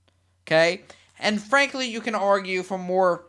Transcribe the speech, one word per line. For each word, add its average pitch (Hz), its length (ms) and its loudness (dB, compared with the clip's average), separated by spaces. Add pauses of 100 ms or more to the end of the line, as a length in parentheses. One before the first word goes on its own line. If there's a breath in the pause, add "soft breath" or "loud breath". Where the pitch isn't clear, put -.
(460)
Okay? 165 360 2 (360 soft breath)
And 208 240 -2
frankly, 269 440 0
you 226 140 -8
can 226 140 -6
argue 190 480 0
for 185 160 -8
more 180 500 0